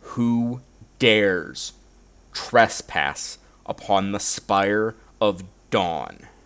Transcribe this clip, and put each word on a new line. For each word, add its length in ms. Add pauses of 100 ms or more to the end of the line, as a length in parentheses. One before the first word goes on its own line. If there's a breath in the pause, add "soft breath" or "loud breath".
Who 600 (380)
dares 720 (600)
trespass 1040 (280 soft breath)
upon 460
the 80
Spire 760 (240 soft breath)
of 240 (260)
Dawn? 580 (180)